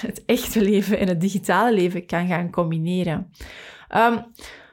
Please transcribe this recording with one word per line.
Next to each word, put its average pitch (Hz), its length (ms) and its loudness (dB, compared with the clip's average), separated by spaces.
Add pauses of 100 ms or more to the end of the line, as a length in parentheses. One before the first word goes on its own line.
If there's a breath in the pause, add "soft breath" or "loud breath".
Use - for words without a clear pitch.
het - 180 -10
echte 226 380 0
leven 202 360 2
en 190 100 2
het 175 120 0
digitale 190 540 2
leven, 180 320 0
kan 175 200 -2
gaan 175 240 -2
combineren. 170 800 -2 (580 loud breath)
Ehm, 233 300 4 (540 loud breath)